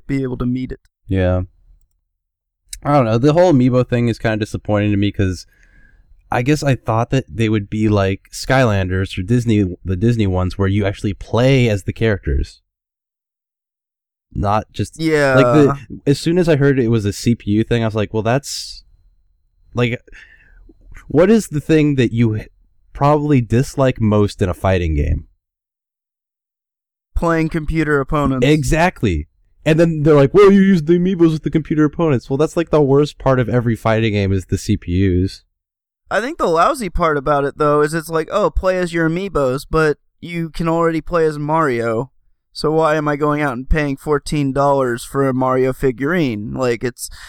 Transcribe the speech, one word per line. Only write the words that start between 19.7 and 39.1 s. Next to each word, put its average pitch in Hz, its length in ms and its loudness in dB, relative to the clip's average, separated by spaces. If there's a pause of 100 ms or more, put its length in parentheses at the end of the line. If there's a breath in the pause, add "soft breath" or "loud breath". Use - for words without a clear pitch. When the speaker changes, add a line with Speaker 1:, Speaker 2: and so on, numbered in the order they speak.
Speaker 2:
like, 120 280 -2 (1080 soft breath)
what 170 200 4
is 220 200 4
the 147 100 -4
thing 151 360 2
that 123 180 0
you 117 240 0
h-, 104 100 -12 (460)
probably 147 480 2
dislike 127 580 0
most 104 420 0
in 98 60 0
a 87 60 -2
fighting 90 420 -2
game?" - 320 -2 (1900)
Speaker 1:
Playing 165 340 0
computer 156 520 -2
opponents. 135 440 -2
Speaker 2:
Exactly. 147 840 0 (360)
And 156 160 2
then 165 220 2
they're 147 140 4
like, 139 180 4
"Well, 196 180 8
you 196 100 6
use 190 220 4
the 160 100 2
amiibos 175 380 2
with 156 120 -6
the 147 80 -4
computer 151 340 0
opponents." 151 420 0
Well, 139 100 -4
that's, 156 200 -2
like, 170 140 -2
the 151 100 4
worst 143 380 2
part 131 200 2
of 117 80 0
every 117 280 0
fighting 110 380 0
game 98 200 0
is 92 140 -4
the 95 100 -2
C - 200 -2
P - 140 -8 (320)
Us. - 200 -6 (640)
Speaker 1:
I 190 100 -2
think 269 200 -8
the 285 80 -2
lousy 190 420 0
part 160 280 0
about 143 280 -2
it, 139 140 -6
though, 147 220 2
is 147 120 0
it's 165 160 -6
like, 160 220 -4
"Oh, 190 180 0
play 185 300 -2
as 170 140 -4
your 165 160 0
amiibos," 156 600 -4